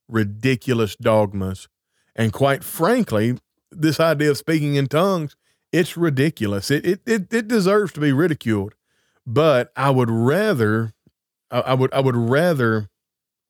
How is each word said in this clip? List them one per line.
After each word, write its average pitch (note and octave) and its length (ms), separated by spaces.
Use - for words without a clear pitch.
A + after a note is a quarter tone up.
ridiculous A2+ 880
dogmas. G2+ 720
And A2+ 180
quite C#3 300
frankly, D#3+ 720
this D#3 280
idea D3+ 320
of C#3 60
speaking D3 380
in C#3 120
tongues, E3 480
it's E3+ 240
ridiculous. C3+ 760
It, D3 140
it, F#3+ 200
it, A3 280
it A3+ 140
deserves G#3 460
to D3 60
be D3 120
ridiculed. A#2 600
But C3 480
I C3+ 160
would B2+ 180
rather, A2+ 840
I, B2 80
I C3 160
would, B2+ 180
I C#3 60
would C3 160
rather, A#2+ 760